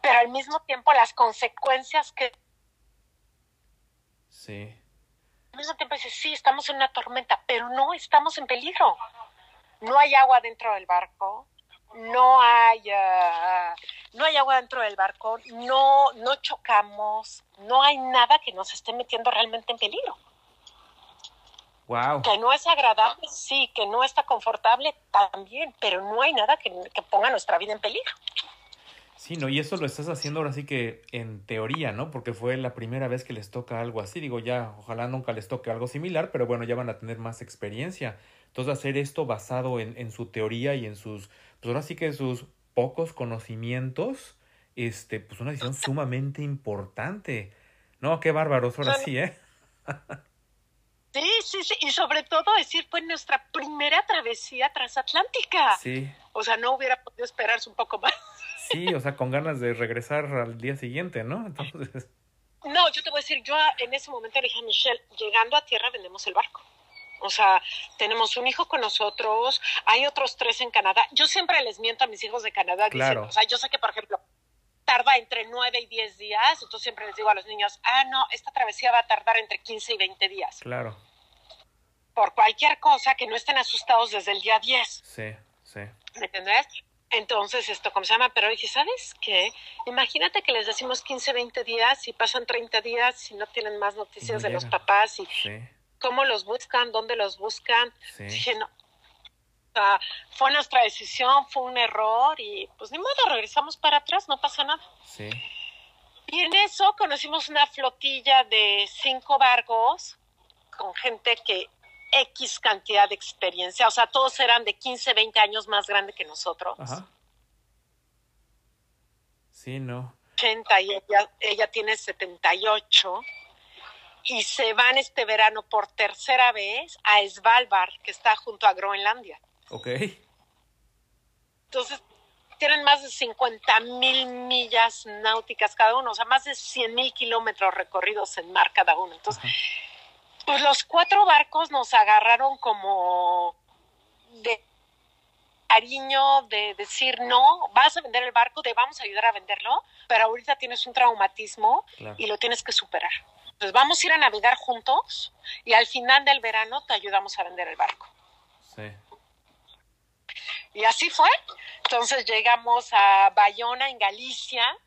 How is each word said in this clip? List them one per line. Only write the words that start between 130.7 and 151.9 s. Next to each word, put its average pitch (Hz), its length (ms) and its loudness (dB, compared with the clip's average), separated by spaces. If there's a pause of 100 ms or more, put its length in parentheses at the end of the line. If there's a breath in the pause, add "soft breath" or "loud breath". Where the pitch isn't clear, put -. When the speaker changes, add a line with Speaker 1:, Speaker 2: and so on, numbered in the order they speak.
Speaker 1:
Entonces, 494 380 -8 (560)
tienen 294 240 2
más 285 180 6
de 277 80 -16
cincuenta 233 680 0
mil 254 480 -2
millas 247 800 0
náuticas 220 680 -2
cada 226 200 6
uno, 254 160 -2
o 208 40 -6
sea, 226 100 -4
más 262 180 2
de 285 100 -8
cien 233 400 -6
mil 254 200 -2
kilómetros 226 600 -2
recorridos 190 640 -4
en 180 140 -12
mar 180 220 2
cada 175 220 4
uno. 175 200 -6
Entonces, - 280 -8
Speaker 2:
Ajá. - 100 -4 (920 loud breath)
Speaker 1:
pues 277 160 0
los 285 220 2
cuatro 381 420 4
barcos 311 460 4
nos 262 240 -2
agarraron 226 640 6
como 180 960 0 (880)
de 226 200 -2 (1040)
cariño, 269 760 4
de 208 320 -2
decir, 240 460 -4
"No, 262 480 6
vas 294 280 6
a 330 40 -6
vender 247 220 -2
el 247 100 -6
barco, 240 280 2
te 240 120 -2
vamos 262 260 0
a 262 40 -12
ayudar 208 220 -2
a 226 60 6
venderlo, 208 520 -4 (240 soft breath)
pero 226 180 4
ahorita 240 320 -2
tienes 247 280 -6
un 247 80 -14
traumatismo 220 920 2 (120)